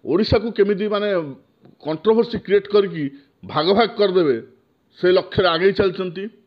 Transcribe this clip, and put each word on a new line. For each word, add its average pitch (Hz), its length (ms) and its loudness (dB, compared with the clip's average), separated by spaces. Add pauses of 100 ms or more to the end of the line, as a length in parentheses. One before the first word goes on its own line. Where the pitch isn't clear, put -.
ଓଡ଼ିଶାକୁ 202 420 0 (100)
କେମିତି 202 320 0
ମାନେ 208 200 -2 (760)
କଣ୍ଟ୍ରୋଭର୍ସି 220 560 0
କ୍ରିଏଟ୍ 196 320 0
କରିକି 180 300 2 (400)
ଭାଗ 151 240 -4 (100)
ଭାଗ 220 120 2 (100)
କରିଦେବେ, 180 380 2 (640)
ସେ 180 140 0
ଲକ୍ଷ୍ୟରେ 185 420 0
ଆଗେଇ 190 220 2
ଚାଲିଛନ୍ତି 185 460 -4 (240)